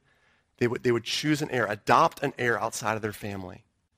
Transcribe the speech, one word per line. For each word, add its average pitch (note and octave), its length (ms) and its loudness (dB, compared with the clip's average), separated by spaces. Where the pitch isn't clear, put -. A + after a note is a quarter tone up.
they B2 100 2
would, A#2 160 -4
they B2 80 4
would A#2 140 0
choose D3+ 360 -2
an A2+ 80 -6
heir, B2 160 0
adopt B2 560 4
an C#3 160 -2
heir A#2 240 -2
outside A2 340 -4
of G#2+ 60 -6
their G#2 120 -6
family G2 500 -12